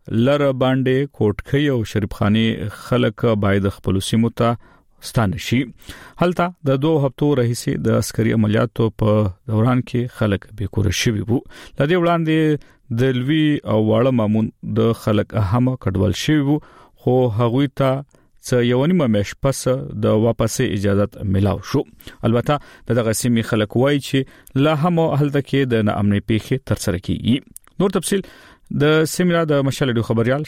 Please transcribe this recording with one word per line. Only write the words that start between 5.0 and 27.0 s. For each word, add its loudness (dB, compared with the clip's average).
ستانه -2
شي. 0
هلته 0
د 2
دوه 2
هفتو -2
راهیسې -2
د 2
عسکري -2
عملیاتو 0
په 4
دوران 2
کې -4
خلک -2
بې -8
کوره 0
شوي -2
وو. 0
له 0
دې 0
وړاندې 2
د 2
لوی 0
او 2
واړه 2
مامون 0
د 2
خلک -2
هم 0
کډوال 0
شوي 2
وو، 2
خو 2
هغوی 2
ته 2
څه 2
یوه 2
نیمه 2
میاشت -2
پس -2
د 2
واپسې 0
اجازت 0
میلاو 0
شو. 0
البته 0
د 0
دغه 0
سیمې 0
خلک 0
وایي 2
چې -2
لا 2
هم 2
هلته 0
کې 0
د 2
ناامنۍ 0
پیښې -2
ترسره -2